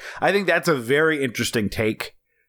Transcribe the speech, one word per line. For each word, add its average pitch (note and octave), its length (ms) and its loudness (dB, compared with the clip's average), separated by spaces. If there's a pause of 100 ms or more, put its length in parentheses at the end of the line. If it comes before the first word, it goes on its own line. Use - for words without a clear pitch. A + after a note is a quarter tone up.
(200)
I D3+ 120 2
think G3 160 0
that's E3+ 200 2
a E3 80 4
very C#3+ 480 2
interesting A2+ 460 -2
take - 460 -4 (340)